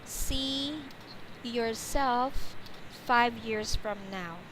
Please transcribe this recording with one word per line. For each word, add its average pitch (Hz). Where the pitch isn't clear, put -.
see 269
yourself 240
five 240
years 220
from 208
now? 175